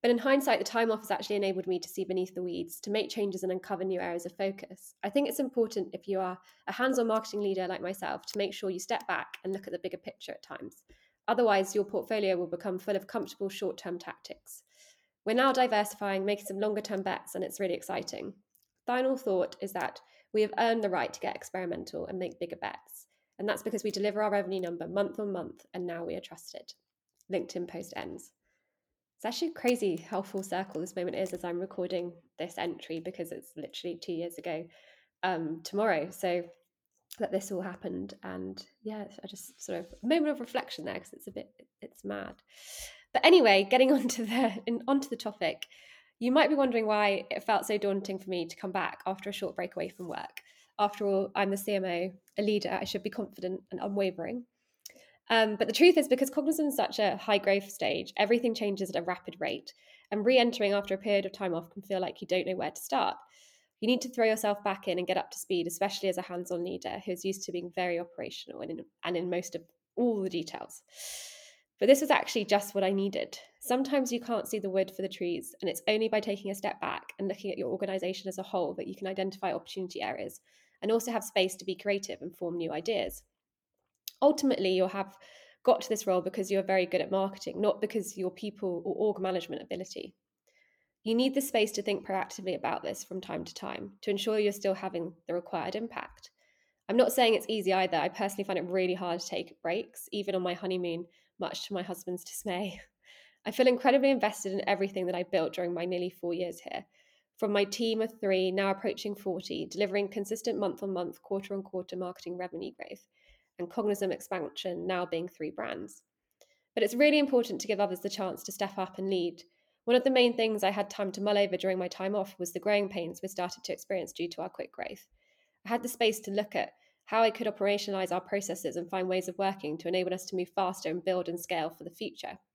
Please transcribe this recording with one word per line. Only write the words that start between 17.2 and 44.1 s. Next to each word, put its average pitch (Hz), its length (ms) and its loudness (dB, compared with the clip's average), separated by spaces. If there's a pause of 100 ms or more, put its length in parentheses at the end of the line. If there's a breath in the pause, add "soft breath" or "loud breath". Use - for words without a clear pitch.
and 185 80 -2
it's - 180 -6
really 180 120 0
exciting. - 600 -6 (520)
Final 254 300 2
thought 196 460 0
is 196 120 -6
that - 280 -4 (300 soft breath)
we 214 120 4
have 208 160 0
earned 226 240 4
the 202 60 2
right 165 220 0
to - 80 -14
get - 160 -4
experimental - 680 -6
and 185 140 -8
make - 200 -6
bigger 170 160 -6
bets. - 520 -12 (320)
And 208 100 -2
that's - 140 -4
because 220 200 -4
we 214 60 -2
deliver 202 320 -2
our 214 80 2
revenue 190 320 0
number 170 260 -6
month 202 320 -2
on 202 120 -4
month, - 420 -8
and 180 140 -4
now 170 180 -6
we 165 100 -4
are 185 60 -6
trusted. - 500 -16 (640)
LinkedIn 175 340 -4
post - 280 -10
ends. - 360 -10 (840)
It's - 80 -14
actually 320 260 -2
crazy 240 460 2
how 190 240 -4
full 196 220 -6
circle 190 360 -4
this 180 160 -8
moment 180 220 -4
is 185 160 -2
as 175 100 -8
I'm 175 160 -4
recording 180 540 -4 (240)
this 175 200 -6
entry, 165 420 -6
because 165 320 -8
it's - 260 -14
literally 170 440 -10
two 180 120 -6
years 170 240 -6
ago, 165 280 -6 (580 soft breath)
um, 165 400 -2
tomorrow. 190 480 2
So 175 320 0 (760)
that 208 140 -2
this 196 200 -2
all 185 100 -2
happened, 185 520 -8 (100)
and 185 400 -8 (200)
yeah, 214 220 -8 (180)
I 190 40 -12
just - 340 -16
sort 175 180 -6
of 170 80 -10 (160)
a 226 40 -2
moment 302 220 6
of 269 100 0
reflection - 460 -6
there, - 140 -4
'cause - 140 -14
it's - 140 -16
a 196 40 -12
bit, - 200 -12 (300)
it's - 240 -18
mad. - 300 -6 (800 loud breath)
But - 120 4
anyway, 220 440 10
getting 262 220 8
<laughs> - 20 10
on 254 160 4
to 233 160 -2